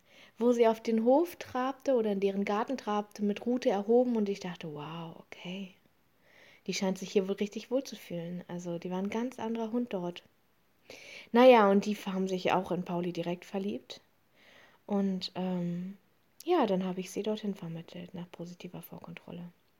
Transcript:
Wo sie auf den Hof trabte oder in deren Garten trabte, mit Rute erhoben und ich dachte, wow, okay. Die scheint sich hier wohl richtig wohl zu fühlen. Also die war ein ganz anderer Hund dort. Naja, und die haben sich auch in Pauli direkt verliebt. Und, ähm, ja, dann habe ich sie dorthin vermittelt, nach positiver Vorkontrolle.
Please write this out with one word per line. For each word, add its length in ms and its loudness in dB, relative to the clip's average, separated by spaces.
Wo 140 4
sie 160 6
auf 140 2
den 220 2
Hof 340 6
trabte 580 -2
oder 160 2
in 80 0
deren 260 0
Garten 320 -2
trabte, 460 -4
mit 240 -2
Rute 220 2
erhoben 460 4
und 140 0
ich 100 -4
dachte, 320 -10
wow, 480 -12
okay. 540 -12
Die 80 -4
scheint 240 0
sich 120 -10
hier 160 2
wohl 80 -2
richtig 360 -6
wohl 120 0
zu 120 -14
fühlen. 520 -10
Also 300 -6
die 140 -8
war 80 -4
ein 100 -4
ganz 300 -6
anderer 320 -4
Hund 220 -2
dort. 280 -6
Naja, 400 10
und 140 6
die 100 -2
haben 320 -4
sich 240 0
auch 200 0
in 140 -2
Pauli 260 -4
direkt 340 -6
verliebt. 560 -8
Und, 500 -2
ähm, 640 -4
ja, 220 2
dann 180 0
habe 160 -4
ich 120 -10
sie 120 -6
dorthin 320 -4
vermittelt, 580 -12
nach 180 -12
positiver 500 -14
Vorkontrolle. 680 -16